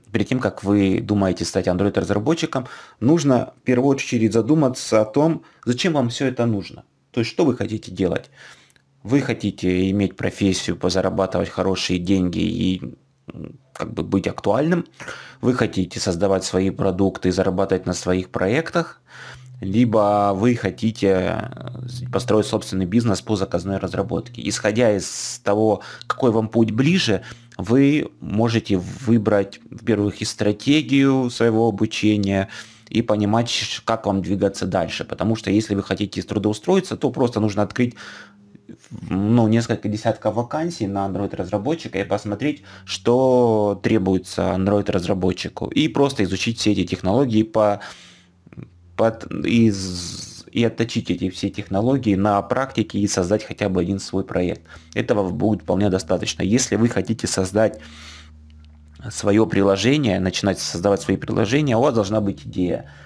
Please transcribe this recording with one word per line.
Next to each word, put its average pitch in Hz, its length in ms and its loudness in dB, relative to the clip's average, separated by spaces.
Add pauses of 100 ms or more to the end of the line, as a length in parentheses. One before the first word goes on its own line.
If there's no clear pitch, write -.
(120)
Перед - 160 0
тем, 127 120 -2
как - 260 -4
вы 98 360 4
думаете 95 440 0
стать 92 220 -2
Android-разработчиком, 104 1000 0 (320)
нужно 139 560 2
в - 60 -20
первую 127 300 2
очередь 113 420 0
задуматься 127 680 2
о - 40 4
том, 156 380 0 (200)
зачем 123 300 0
вам 127 160 2
все 135 160 -4
это 123 200 0
нужно. 104 380 -4 (280)
То 120 100 -2
есть, 113 100 -2
что 180 140 0
вы 131 100 2
хотите 101 360 -6
делать? 90 400 -2 (720)
Вы 127 180 2
хотите 95 720 0
иметь 98 260 0
профессию, 92 580 -2
позарабатывать 92 720 0
хорошие 92 500 -2
деньги 90 400 0
и, 90 560 -2 (360)
м, - 260 -14 (160)
как - 200 -8
бы 85 100 -4
быть 95 240 0
актуальным. 156 600 0 (540)
Вы 123 120 2
хотите 98 480 -2
создавать 95 420 0
свои 95 260 0
продукты 92 600 0
и - 20 2
зарабатывать 92 540 0
на 90 80 -4
своих 90 360 -2
проектах. 156 720 -2 (600)
Либо 104 720 4
вы 117 220 2
хотите, 101 540 -2
э, - 1040 -4
построить 104 320 2
собственный 95 400 -2
бизнес 107 360 2
по 107 140 -2
заказной 95 420 -2
разработке. 90 720 -4
Исходя 107 480 2
из - 480 -8
того, 104 380 2 (260)
какой - 240 0
вам 113 160 0
путь 113 240 2
ближе, 131 520 2 (340)
вы 139 520 2 (120)
можете 107 560 0
выбрать, 104 800 0 (100)
во-первых, 101 520 -2
и 113 40 -6
стратегию 131 1040 2
своего 117 380 2
обучения, 101 800 0 (400)
и 110 140 0
понимать, 107 480 2
ш-, - 340 -6
как - 220 -2
вам 98 160 0
двигаться 95 440 -2
дальше. 92 380 -2
Потому 110 320 -2
что 101 160 -4
если 107 240 2
вы 98 80 -2
хотите 98 380 -4
трудоустроиться, 107 720 0
то 131 160 -2
просто 120 300 0
нужно 104 200 0
открыть, 123 340 -2 (1120)
ну, 107 400 4
несколько 113 400 0
десятков 107 460 -2
вакансий 147 520 -4
на 98 220 -2
Android-разработчика 98 920 -4
и 98 60 -4
посмотреть, 104 580 -4 (220)
что 120 1000 4
требуется 92 720 2
Android-разработчику. 95 1120 0
И 156 220 0
просто 139 340 2
изучить 95 360 -2
все 107 120 2
эти 92 140 2
технологии 110 580 2
по, 104 380 0 (1120)
под, - 360 0 (140)
из, 95 1080 0
и 117 120 -2
отточить 117 460 -2
эти 92 200 -2
все 98 200 -6
технологии 110 640 0
на 101 260 2
практике 120 580 -2
и 101 80 0
создать 98 380 0
хотя - 240 -4
бы 95 120 0
один 95 180 -2
свой 98 260 -4
проект. - 380 -2 (300)
Этого 104 360 0
будет 98 320 0
вполне 98 280 0
достаточно. 92 520 -2
Если 104 340 0
вы 113 140 4
хотите 110 380 -4
создать 98 520 0 (1300)
свое 104 360 4
приложение, 98 760 4
начинать 92 400 0
создавать 92 420 0
свои 98 140 0
приложения, 113 640 0
у 120 40 4
вас 143 120 2
должна 107 260 2
быть 98 260 -4
идея. - 460 -4 (140)